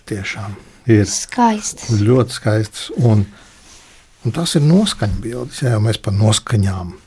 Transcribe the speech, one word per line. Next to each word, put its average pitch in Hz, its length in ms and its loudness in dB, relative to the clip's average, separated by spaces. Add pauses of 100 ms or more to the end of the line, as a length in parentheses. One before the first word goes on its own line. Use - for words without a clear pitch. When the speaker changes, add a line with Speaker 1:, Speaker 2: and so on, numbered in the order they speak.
Speaker 1:
tiešām 101 500 -8 (300)
ir 104 200 6
Speaker 2:
Skaistas. - 840 -2
Speaker 1:
ļoti 117 480 2
skaistas. 107 560 -4
Un, 110 300 4 (1000)
un 123 100 -4
tās 170 240 -2
ir 143 80 2
noskaņu 170 560 2
bildes. 123 400 -8
Ja 120 140 2
jau 107 80 2
mēs 110 180 0
par 98 140 -2
noskaņām 98 800 0 (100)